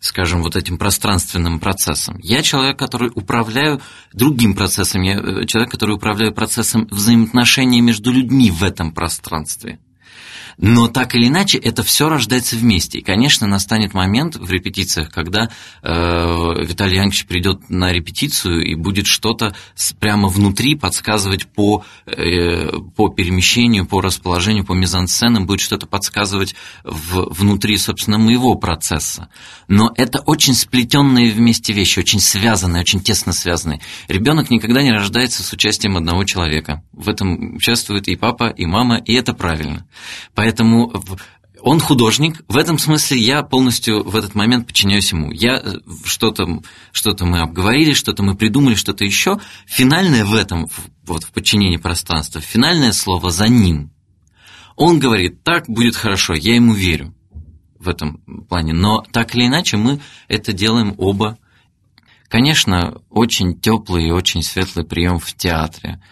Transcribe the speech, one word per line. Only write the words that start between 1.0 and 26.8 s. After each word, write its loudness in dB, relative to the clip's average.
процессом. -4
Я 0
человек, 0
который -4
управляю -2
другим 2
процессом, -2
я, 0
э, -4
человек, 0
который -2
управляю -2
процессом -2
взаимоотношений 4
между 2
людьми 4
в -2
этом -2
пространстве. -8
Но 6
так -2
или 4
иначе, 2
это -2
все 2
рождается 0
вместе. 2
И, -10
конечно, 0
настанет 0
момент 0
в -10
репетициях, -4
когда, -4
э, 0
Виталий 0
Янович 0
придет -4
на 0
репетицию -2
и -4
будет -2
что-то -2
с-, -6
прямо 0
внутри 2
подсказывать -2
по, 0
э, -2
по 2
перемещению, 2
по 0
расположению, -2
по -4
мизансценам, 0
будет 0
что-то -4
подсказывать -4